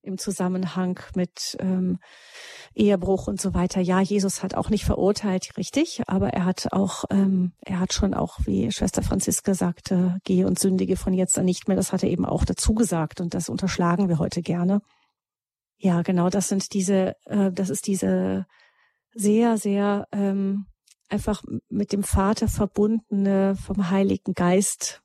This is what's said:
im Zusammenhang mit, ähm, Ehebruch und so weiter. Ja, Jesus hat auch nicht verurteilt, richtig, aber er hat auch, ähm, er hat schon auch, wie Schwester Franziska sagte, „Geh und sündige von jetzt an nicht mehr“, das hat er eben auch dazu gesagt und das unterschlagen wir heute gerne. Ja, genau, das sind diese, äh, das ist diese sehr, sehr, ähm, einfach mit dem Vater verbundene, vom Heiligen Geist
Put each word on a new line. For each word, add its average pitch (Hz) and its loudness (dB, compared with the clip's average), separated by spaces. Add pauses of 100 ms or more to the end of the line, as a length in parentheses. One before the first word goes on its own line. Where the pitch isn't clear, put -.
im 190 -8
Zusammenhang 185 -2 (140)
mit, - -4
ähm, 185 0 (760)
Ehebruch 190 2
und 202 -4
so 180 -4
weiter. 180 0
Ja, 180 2
Jesus 196 0
hat 185 -4
auch - -2
nicht 208 0
verurteilt, 190 0
richtig, 277 -2
aber 190 0
er 180 0
hat - -2
auch, - 0
ähm, 190 2
er 180 -4
hat 185 -2
schon 196 2
auch, - -4
wie 196 0
Schwester 196 -2
Franziska - 0
sagte, 180 0
„Geh 185 2
und 190 0
sündige 185 2
von 190 -2
jetzt 185 0
an 180 2
nicht - 0
mehr“, 190 2
das 190 0
hat 185 0
er 180 2
eben 180 0
auch - 0
dazu - 0
gesagt 180 0
und 175 -4
das 170 -4
unterschlagen 180 0
wir 165 2
heute 180 -2
gerne. 180 0 (960)
Ja, 175 2
genau, 180 2
das 190 0
sind 196 -2
diese, 190 0
äh, 196 0
das 185 -4
ist 208 -6
diese 190 0 (680)
sehr, 226 4
sehr, 202 0
ähm, 196 -2 (420)
einfach 208 -4 (260)
mit 202 -2
dem 202 -2
Vater 208 0
verbundene, 196 2
vom 185 -2
Heiligen 196 0
Geist - 0